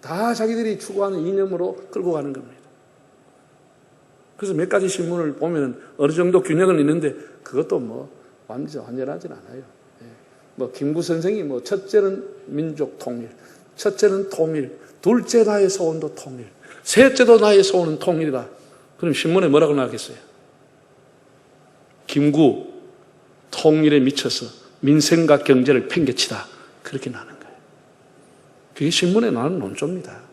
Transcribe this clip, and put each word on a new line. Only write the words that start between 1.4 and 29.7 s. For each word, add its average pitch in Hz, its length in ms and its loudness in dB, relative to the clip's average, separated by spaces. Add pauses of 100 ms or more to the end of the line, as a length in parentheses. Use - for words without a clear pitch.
끌고 180 220 -4
가는 143 200 -6
겁니다. 120 300 -16 (1800)
그래서 196 160 -6
몇 170 160 -2
가지 190 180 0
신문을 170 460 -4
보면은 147 460 -4 (180)
어느 143 140 2
정도 180 320 4
균형은 175 360 2
있는데 151 360 2 (260)
그것도 156 380 -2
뭐 123 340 -12 (340)
완전, 139 360 -12
완전하진 139 480 -10
않아요. 131 320 -20 (400)
예. - 20 -20 (500)
뭐 127 160 -6
김구 151 300 -4
선생이 175 420 -2
뭐 135 200 -8
첫째는 196 600 -2 (220)
민족 147 540 -6
통일, 120 320 -10 (440)
첫째는 196 540 0
통일, 156 480 -4 (280)
둘째 226 380 4
나의 202 260 2
소원도 160 460 -4
통일, 127 320 -16 (340)
셋째도 247 560 6
나의 202 260 6
소원은 170 360 0
통일이다. 151 500 -2 (480)
그럼 170 160 -2
신문에 175 360 2
뭐라고 147 260 4
나왔겠어요? 120 420 -6 (1900)
"김구 147 680 2 (800)
통일에 156 480 4
미쳐서 127 480 -2 (320)
민생과 147 640 4
경제를 127 460 4
팽개치다." 127 580 -4 (340)
그렇게 - 300 -10
나는 - 280 -18
거예요. - 160 -20 (1160)
그게 156 160 -2
신문에 190 400 2
나오는 151 300 -2
논조입니다. 143 720 -8